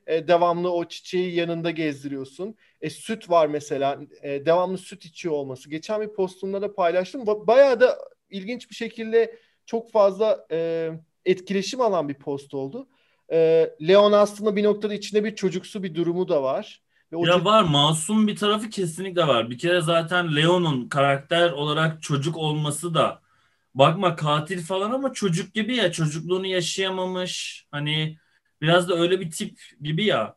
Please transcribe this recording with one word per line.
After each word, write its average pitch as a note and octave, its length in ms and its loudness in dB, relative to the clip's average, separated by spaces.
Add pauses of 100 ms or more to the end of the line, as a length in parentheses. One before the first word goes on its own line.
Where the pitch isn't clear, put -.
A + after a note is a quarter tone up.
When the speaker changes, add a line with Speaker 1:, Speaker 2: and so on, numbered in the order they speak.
Speaker 1:
e, D#3 200 -2
devamlı F3 440 4
o E3+ 140 -2
çiçeği F3+ 500 -6
yanında E3+ 360 -2
gezdiriyorsun. C#3+ 840 -8 (260)
E, D#3 80 -6
süt G#3+ 400 -10
var E3 180 6
mesela, C#3+ 520 -4 (220)
e, C#3+ 240 -6
devamlı F3+ 320 2
süt - 280 -18
içiyor D#3+ 300 -8
olması. C#3 340 -8
Geçen G#3 320 -6
bir G#3+ 60 -6
postumda G3 540 -6
da G3+ 140 -6
paylaştım. F#3 480 0
Ba-, G#3 240 -2
bayağı B3+ 320 6
da B3+ 180 4 (320)
ilginç G3 400 -10
bir - 60 -20
şekilde A3+ 600 0 (300)
çok A3+ 260 -6
fazla, G3+ 600 2
e, E3 380 -2 (360)
etkileşim G3 560 -2
alan F3 280 0
bir C#3+ 40 -6
post C#3 400 -10
oldu. C#3+ 340 -8 (440)
E, D#3+ 380 4 (180)
Leon G3+ 240 8
aslında G#3 440 2
bir G#3 80 0
noktada G#3 300 0
içinde G#3 300 -2
bir G#3+ 120 -4
çocuksu F#3 480 -6
bir E3 120 -8
durumu E3+ 320 -2
da D3+ 160 0
var. D#3 380 -6 (300)
Ve D#3+ 60 -10
o E3 80 0
Speaker 2:
Ya E3+ 80 6
Speaker 1:
çocuk- F3 120 4
Speaker 2:
var, G#3+ 180 6
masum D#3 640 2
bir G#3+ 80 -2
tarafı G#3+ 340 0
kesinlikle F3 580 -2
var. A#2+ 220 2
Bir B2 80 -10
kere F3 240 0
zaten E3 540 0
Leon'un D#3 540 2
karakter C#3+ 600 2
olarak D3+ 500 -2
çocuk D#3 360 -2
olması D3+ 560 -4
da, B2+ 280 0 (540)
bakma D#3+ 400 4
katil D3+ 480 -2
falan G3 280 -4
ama C4 220 -4
çocuk G3 400 -4
gibi A3 220 -4
ya, F#3+ 160 0
çocukluğunu E3 560 -4
yaşayamamış. F#3 1200 -6
Hani D#3 460 -4 (440)
biraz F3 280 2
da F3 60 0
öyle F3 240 2
bir E3 120 -8
tip - 280 -10 (220)
gibi D#3 240 -2
ya, A#2 320 0